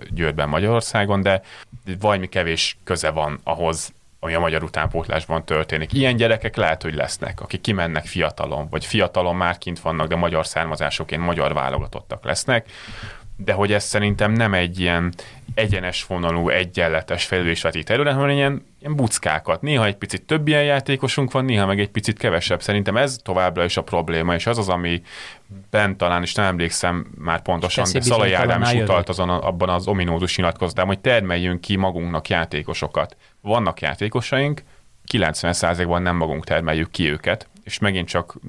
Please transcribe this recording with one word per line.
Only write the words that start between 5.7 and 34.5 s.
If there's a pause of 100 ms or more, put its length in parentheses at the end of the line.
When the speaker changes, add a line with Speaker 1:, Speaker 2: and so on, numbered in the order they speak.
Speaker 1:
Ilyen
gyerekek
lehet,
hogy
lesznek,
akik
kimennek
fiatalon,
vagy
fiatalon
már
kint
vannak,
de
magyar
származásúként
magyar
válogatottak
lesznek, (680)
de
hogy
ez
szerintem
nem
egy
ilyen (400)
egyenes
vonalú,
egyenletes
fejlődés
veti
terület,
hanem
ilyen, (140)
ilyen
buckákat.
Néha
egy
picit
több
ilyen
játékosunk
van,
néha
meg
egy
picit
kevesebb.
Szerintem
ez
továbbra
is
a
probléma,
és
az
az,
ami (680)
bent
talán,
és
nem
emlékszem (100)
már
pontosan,
de
Speaker 2:
Teszi
Speaker 1:
Szalai
Ádám
is
Speaker 2:
bizonytalanná
Speaker 1:
utalt
Speaker 2:
jövőt.
Speaker 1:
azon
a,
abban
az
ominózus
nyilatkozatában,
hogy
termeljünk
ki
magunknak
játékosokat. (260)
Vannak
játékosaink, (420)